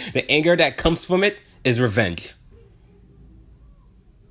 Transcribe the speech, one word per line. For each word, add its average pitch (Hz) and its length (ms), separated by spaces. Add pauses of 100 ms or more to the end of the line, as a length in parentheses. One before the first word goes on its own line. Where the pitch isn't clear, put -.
(140)
the - 160
anger 151 260
that 156 200
comes 165 300
from 185 180
it 202 160 (240)
is 120 160
revenge. 101 540 (2000)